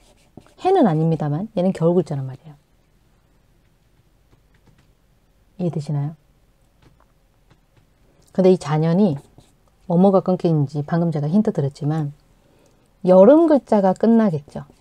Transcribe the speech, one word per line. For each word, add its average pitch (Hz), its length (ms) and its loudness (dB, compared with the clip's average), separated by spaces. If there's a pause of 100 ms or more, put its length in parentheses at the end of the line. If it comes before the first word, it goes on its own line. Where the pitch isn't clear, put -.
(600)
해는 359 260 2
아닙니다만 160 720 -2
얘는 180 160 -2
겨울 170 220 0
글자란 147 300 -4
말이에요. 131 300 -18 (3000)
이해되시나요? 156 560 -8 (2250)
근데 185 200 2
이 185 60 2
잔연이 160 600 -2 (720)
뭐뭐가 185 340 2
끊기는지 156 640 -2
방금 170 260 -4
제가 147 160 -6
힌트 214 260 0
드렸지만 147 600 -6 (920)
여름 208 420 6
글자가 214 460 0
끝나겠죠. 190 720 -2 (160)